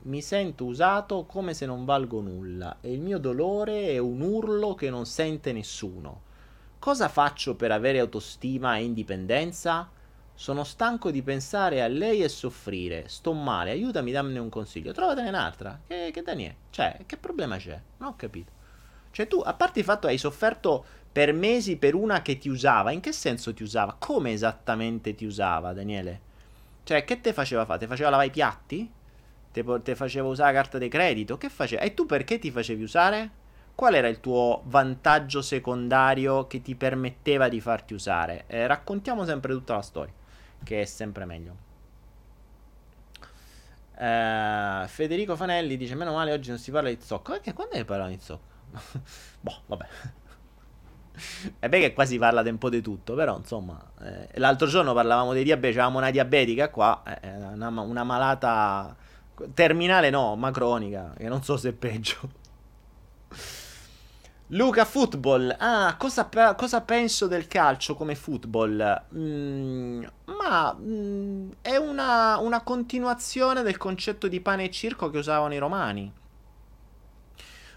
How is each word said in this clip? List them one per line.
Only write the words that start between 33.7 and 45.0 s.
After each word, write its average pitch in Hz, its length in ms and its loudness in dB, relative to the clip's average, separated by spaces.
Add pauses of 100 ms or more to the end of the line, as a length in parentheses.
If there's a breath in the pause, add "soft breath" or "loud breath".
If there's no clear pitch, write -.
Qual 240 180 6
era 127 140 6
il 113 120 -2
tuo 123 440 2
vantaggio 139 760 2
secondario 131 1040 2
che 127 160 -10
ti 131 120 -8
permetteva 131 760 0
di 117 100 -4
farti 110 320 -4
usare? 87 540 -2
Eh, 117 200 -2
raccontiamo 202 600 -2
sempre 135 260 -4
tutta 127 220 -4
la 101 80 -2
storia, - 320 -10 (480 soft breath)
che 107 180 -4
è 101 60 0
sempre 101 400 -10
meglio. 85 300 -14 (2500 loud breath)
Eh, 107 880 0
Federico 170 500 -2